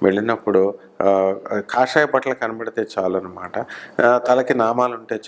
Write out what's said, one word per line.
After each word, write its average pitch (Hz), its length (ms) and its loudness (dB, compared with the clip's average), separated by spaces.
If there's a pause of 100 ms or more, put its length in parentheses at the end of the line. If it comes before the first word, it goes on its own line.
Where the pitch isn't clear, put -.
వెళ్ళినప్పుడు, 101 720 2 (280)
ఆ, 98 320 4 (360)
కాషాయ 127 340 2
బట్టలు 131 300 -2
కనబడితే 113 520 -6 (120)
చాలు 92 180 -2
అనమాట. 92 420 -8 (440)
ఆ, 120 160 6
తలకి 127 360 2
నామాలు 120 400 0
ఉంటే 110 340 -8